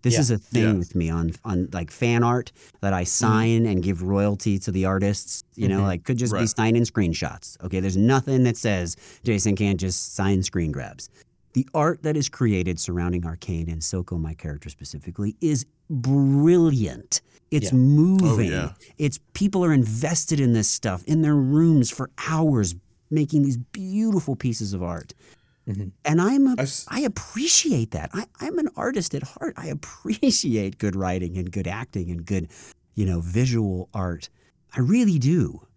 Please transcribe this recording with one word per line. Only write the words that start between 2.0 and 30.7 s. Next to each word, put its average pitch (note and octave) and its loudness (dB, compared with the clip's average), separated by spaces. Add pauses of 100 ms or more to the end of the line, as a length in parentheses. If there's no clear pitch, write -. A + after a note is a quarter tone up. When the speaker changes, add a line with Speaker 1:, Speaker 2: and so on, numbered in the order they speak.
Speaker 1:
art A#2+ 0 (280)
that G2 -2
I F2+ -2
Speaker 3:
Mm-hmm. F2 -2
Speaker 1:
sign A2+ 2
and F#2 0
give F2+ -2
royalty G2+ 0
to G2 -6
the F#2 0
artists, G2 0 (120)
you G2+ 0
know, F#2+ 2
Speaker 2:
Mm-hmm. G2 2
Speaker 1:
like, F2+ -2
could C3 -2
just A2+ -2
be G2 -2
Speaker 3:
Right. A2 2
Speaker 1:
signing A2+ 2
screenshots. - -4
Okay, F2+ -2
there's F#2+ 0
nothing B2+ 4
that A#2+ 2
says F2+ -2 (280)
Jason G#2 2
can't G2+ 0
just - -2
sign G2 2
screen E2 -2
grabs. B1+ -10 (420)
The C3 0
art D#3 0
that D#3 -2
is C#3+ -2
created F#2 0
surrounding F2 -2
Arcane E2 -6
and D#2+ -6
Silco, F2+ -6
my D#2+ -6
character D2+ -12
specifically, F2 -8
is D3+ 0 (240)
brilliant. C#3 2 (300)
It's D3 0
Speaker 2:
Yeah. - 2
Speaker 1:
moving. D3 4
Speaker 3:
Oh, - -2
yeah. F2 -4 (240)
Speaker 1:
It's, D3 -2 (160)
people F#3+ 0
are E3 4
invested C#3+ 2
in B2 4
this A2 4
stuff F#2 -2
in D#3 2
their D3+ 4
rooms C#3+ 4
for - -8 (180)
hours, C#3+ 2 (360)
making D3+ 2
these C3+ 2
beautiful F#3+ -2
pieces A2 -4
of F#2 -4
art. F2 -8 (560)
Speaker 2:
Mm-hmm. G2 -6 (160)
Speaker 1:
And D#3 2
I'm C4+ 4
a, B3+ 2
Speaker 3:
I've A#3 -2
s- - -4
Speaker 1:
I A3+ -4
appreciate B3 0
that. D#2 -8
I, - -6 (140)
I'm F4 -4
an D#4 -2
artist A3+ -4
at C#3 -4
heart. - -10
I E3+ -12
appreciate C#3+ -2